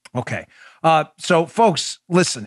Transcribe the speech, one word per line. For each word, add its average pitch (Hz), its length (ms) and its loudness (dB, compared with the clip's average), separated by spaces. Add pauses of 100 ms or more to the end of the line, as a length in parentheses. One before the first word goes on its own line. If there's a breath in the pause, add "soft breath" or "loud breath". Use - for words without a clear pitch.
(140)
Okay. 117 320 -8 (380 soft breath)
Uh, 156 220 2 (120)
so, 170 280 0
folks, - 540 0 (100)
listen, 170 380 0